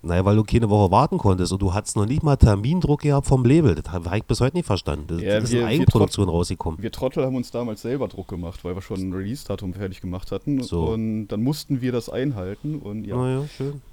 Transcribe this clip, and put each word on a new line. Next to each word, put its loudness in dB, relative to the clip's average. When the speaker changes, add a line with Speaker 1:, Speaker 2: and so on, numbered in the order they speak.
Speaker 1:
Naja, 0
weil 6
du 6
keine 2
Woche 6
warten 4
konntest 2
und -2
du 2
hattest -4
noch 2
nicht 0
mal 4
Termindruck 4
gehabt 2
vom 4
Label. 6
Das -6
hab, -6
hab -2
ich -2
bis 0
heute 0
nicht -2
verstanden. -2
Das, -4
Speaker 2:
Ja, 0
Speaker 1:
das 0
ist 0
Speaker 2:
wir, 2
Speaker 1:
eine -2
Speaker 2:
wir 0
Speaker 1:
Eigenproduktion 4
Speaker 2:
Trott-, -2
Speaker 1:
rausgekommen. -4
Speaker 2:
wir -6
Trottel -2
haben -4
uns -8
damals -6
selber -4
Druck -12
gemacht, -10
weil -6
wir -10
schon -8
ein -6
Release-Datum -8
fertig -10
gemacht -8
hatten. -4
Speaker 1:
So. -4
Speaker 2:
Und -4
dann -4
mussten -2
wir -2
das -4
einhalten -6
und -10
ja. -8
Speaker 1:
Naja, -2
schön. -8